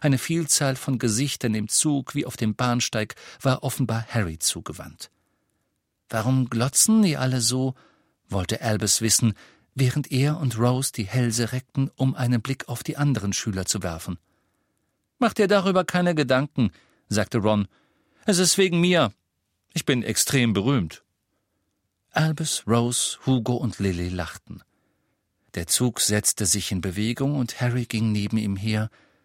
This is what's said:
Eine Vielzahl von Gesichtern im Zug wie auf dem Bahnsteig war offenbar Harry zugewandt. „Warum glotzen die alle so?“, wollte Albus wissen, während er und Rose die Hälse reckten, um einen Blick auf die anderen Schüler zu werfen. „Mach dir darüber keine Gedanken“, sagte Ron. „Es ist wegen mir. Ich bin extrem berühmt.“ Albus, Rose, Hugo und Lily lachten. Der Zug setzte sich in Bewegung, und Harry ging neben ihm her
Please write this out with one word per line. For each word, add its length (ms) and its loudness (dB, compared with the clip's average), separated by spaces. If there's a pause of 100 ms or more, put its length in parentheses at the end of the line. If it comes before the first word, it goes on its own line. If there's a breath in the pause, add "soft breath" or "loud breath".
Eine 180 2
Vielzahl 580 0
von 220 -4
Gesichtern 560 0
im 140 -4
Zug 460 0
wie 120 -2
auf 100 -12
dem 180 0
Bahnsteig 640 -2 (240 loud breath)
war 220 0
offenbar 460 -2
Harry 300 -2
zugewandt. 720 -8 (1000)
„Warum 400 0
glotzen 520 4
die 140 4
alle 240 0
so?“, 340 0 (540 soft breath)
wollte 320 -2
Albus 400 0
wissen, 320 2 (420 loud breath)
während 380 0
er 260 2
und 200 -2
Rose 340 2
die 140 -6
Hälse 460 0
reckten, 440 -2
um 180 0
einen 280 0
Blick 260 -6
auf 140 -6
die 160 -8
anderen 340 0
Schüler 320 -4
zu 180 -4
werfen. 360 -6 (1000)
„Mach 140 2
dir 160 2
darüber 360 4
keine 300 0
Gedanken“, 560 2 (380 soft breath)
sagte 300 0
Ron. 280 2 (600 soft breath)
„Es 100 2
ist 220 2
wegen 220 2
mir. 320 4 (600)
Ich 140 -6
bin 160 2
extrem 500 2
berühmt.“ 500 0 (1080)
Albus, 560 -2
Rose, 580 0
Hugo 300 2
und 240 -4
Lily 320 -2
lachten. 520 -10 (920)
Der 140 -6
Zug 320 0
setzte 460 0
sich 260 -2
in 80 -2
Bewegung, 560 -2
und 240 -6
Harry 260 -2
ging 260 0
neben 260 -2
ihm 180 -2
her 340 -2 (340 soft breath)